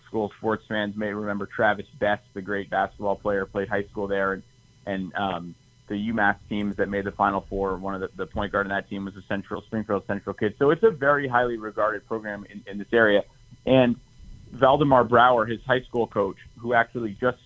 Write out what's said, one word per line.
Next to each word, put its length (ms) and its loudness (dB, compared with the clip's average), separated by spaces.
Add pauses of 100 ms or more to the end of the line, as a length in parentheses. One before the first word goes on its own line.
school 320 -4
sports 300 -2
fans 280 -2
may 160 -4
remember 340 -4
Travis 400 0 (120)
Best, 240 0 (100)
the 80 -10
great 300 -6
basketball 460 -2
player, 280 -2
played 240 -6
high 220 -2
school 160 -6
there, 280 0
and, 80 -10 (440)
and, 300 -6
um, 380 -6 (340)
the 80 -4
U 180 -4
mass 220 2 (120)
teams 280 -4
that 120 -2
made 160 -4
the 60 -6
Final 300 0 (100)
Four, 260 -4
one 200 -8
of 40 -8
the, 140 -8
the 100 -8
point 280 -6
guard 140 0
in 40 -6
that 180 -4
team 160 -8
was 120 -12
a 60 -18
Central, 400 -8
Springfield 440 -4
Central 280 -4
kid. 220 -2
So 140 4
it's 140 0
a 60 8
very 360 0
highly 320 2
regarded 480 -2
program 420 -8
in, 200 -14
in 100 -10
this 140 -8
area. 320 6 (420)
And 300 4 (560)
Valdemar 500 4
Brower, 440 6
his 160 -4
high 200 0
school 240 -2
coach, 300 -2 (220)
who 160 -2
actually 460 0
just 260 0